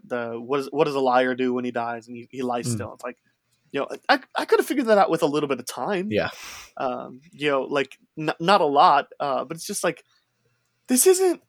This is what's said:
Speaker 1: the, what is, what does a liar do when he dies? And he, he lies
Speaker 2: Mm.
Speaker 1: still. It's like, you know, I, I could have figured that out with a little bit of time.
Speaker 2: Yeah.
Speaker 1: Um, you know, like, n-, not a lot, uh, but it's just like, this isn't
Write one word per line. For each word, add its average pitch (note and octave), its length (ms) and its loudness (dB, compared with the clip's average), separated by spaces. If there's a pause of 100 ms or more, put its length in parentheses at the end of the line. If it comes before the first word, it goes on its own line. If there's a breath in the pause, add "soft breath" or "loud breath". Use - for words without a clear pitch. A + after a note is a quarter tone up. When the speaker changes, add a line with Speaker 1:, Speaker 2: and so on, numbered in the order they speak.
Speaker 1:
the, A#2 360 -8
what C3 200 -2
is, C3+ 100 -8
what D3 140 -2
does D3 100 -4
a C#3 60 -2
liar B2+ 340 2
do B2+ 180 -2
when B2 140 -6
he B2 40 -4
dies? A#2+ 380 -8
And B2 80 -16
he, A#2+ 140 -18
he C3 120 -10
lies A#2+ 240 -4
Speaker 2:
Mm. A#2+ 80 -4
Speaker 1:
still. A2 200 -10
It's - 100 -20
like, - 140 -12 (540)
you C#3 80 -2
know, - 80 -4 (200)
I, C4+ 120 4 (160)
I D4+ 100 -4
could A4 140 4
have - 60 -2
figured C4+ 200 -2
that A3 120 6
out F#3 120 6
with E3 120 2
a D#3+ 40 2
little D3 240 0
bit B2+ 80 2
of A#2+ 80 -4
time. F3+ 440 -4
Speaker 2:
Yeah. G#2 200 0 (480 loud breath)
Speaker 1:
Um, B2+ 420 -6 (120)
you D3 180 -2
know, C3+ 120 0
like, - 360 -4 (200)
n-, D#3 220 -4
not F#3 220 4
a D#3 40 2
lot, C#3+ 420 4 (120)
uh, C3 240 -2
but D#3 140 -10
it's - 80 -14
just G3+ 180 -6
like, E3 180 -2 (840)
this B3+ 200 4
isn't F#4 420 4